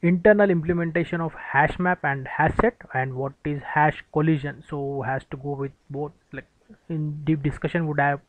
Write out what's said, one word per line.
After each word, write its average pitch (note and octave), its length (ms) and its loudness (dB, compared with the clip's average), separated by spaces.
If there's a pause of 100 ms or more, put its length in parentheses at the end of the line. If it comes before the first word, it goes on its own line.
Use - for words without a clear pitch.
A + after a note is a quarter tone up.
internal G3+ 480 6
implementation E3+ 720 0
of E3 120 -6
hash - 460 0
map F3+ 240 0
and C#3 240 -4
hash - 340 0
set, A#3 140 2 (180)
and C3 220 -2
what C3+ 180 -4 (100)
is D3 200 -4
hash D3+ 400 2 (100)
collision. D3+ 560 0
So C#3 320 -4
has C3 300 -4
to D3 60 -10
go C#3 180 -8
with C#3 160 -6 (180)
both, C#3+ 220 -8 (200)
like, C3 160 -14 (420)
in D3+ 360 -6
deep D#3 180 0
discussion D#3+ 440 -2
would D3 120 -2
have C#3+ 300 2